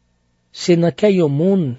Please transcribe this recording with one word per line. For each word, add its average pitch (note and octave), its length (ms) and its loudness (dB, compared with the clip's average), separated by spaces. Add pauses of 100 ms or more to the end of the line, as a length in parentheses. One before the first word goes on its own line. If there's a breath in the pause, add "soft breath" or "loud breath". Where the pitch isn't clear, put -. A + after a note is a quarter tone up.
(520)
Se - 260 0
nan E3 180 0
kè G#3+ 160 2
yon D#3+ 220 0
moun, F3 340 0 (100)